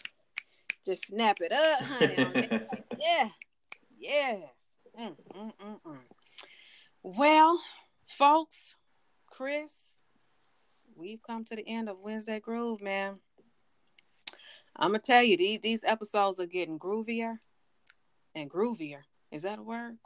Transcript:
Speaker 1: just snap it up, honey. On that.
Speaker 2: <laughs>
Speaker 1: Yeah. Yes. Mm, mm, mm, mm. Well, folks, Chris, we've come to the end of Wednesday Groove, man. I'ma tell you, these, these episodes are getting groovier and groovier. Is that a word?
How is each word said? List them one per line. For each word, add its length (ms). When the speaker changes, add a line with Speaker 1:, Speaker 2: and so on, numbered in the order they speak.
Speaker 1:
just 220
snap 340
it 100
up, 300
honey. 360
On 160
that. 180
Speaker 2:
<laughs> 120
Speaker 1:
Yeah. 320
Yes. 520
Mm, 160
mm, 180
mm, 240
mm. 100
Well, 580
folks, 720
Chris, 560
we've 280
come 220
to 100
the 120
end 220
of 100
Wednesday 400
Groove, 440
man. 340
I'ma 240
tell 240
you, 140
these, 240
these 220
episodes 560
are 60
getting 320
groovier 600
and 120
groovier. 520
Is 100
that 160
a 60
word? 420